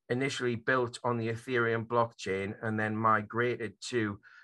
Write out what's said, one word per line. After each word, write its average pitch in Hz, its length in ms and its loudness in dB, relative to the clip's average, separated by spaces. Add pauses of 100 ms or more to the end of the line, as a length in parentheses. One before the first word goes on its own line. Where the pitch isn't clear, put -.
initially 127 460 0
built 120 480 0
on 120 140 2
the 113 120 -2
Ethereum 117 560 0
blockchain 110 760 -2
and 107 180 -2
then 107 160 0
migrated 110 800 0 (160)
to 107 300 -2 (240)